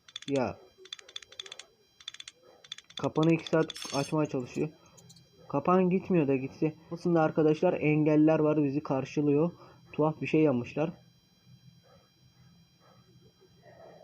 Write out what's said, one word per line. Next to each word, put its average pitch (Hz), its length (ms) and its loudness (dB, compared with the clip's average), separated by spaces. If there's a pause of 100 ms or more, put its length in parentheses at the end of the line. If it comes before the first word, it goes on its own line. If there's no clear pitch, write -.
(280)
Ya. 123 300 -2 (2500)
Kapanı 156 320 2
iki 160 140 -2
saat 160 280 0 (200)
açmaya 151 320 -2
çalışıyor. 143 420 -6 (800)
Kapan 180 420 2
gitmiyor 180 380 0
da 139 80 2
gitse. 143 380 -4 (160)
Aslında 170 320 0
arkadaşlar 156 500 2
engeller 151 680 4
var, 151 260 2
bizi 143 180 -2
karşılıyor. 147 680 0 (420)
Tuhaf 156 280 -2
bir 139 60 -8
şey 156 140 2
yapmışlar. 147 520 0 (3000)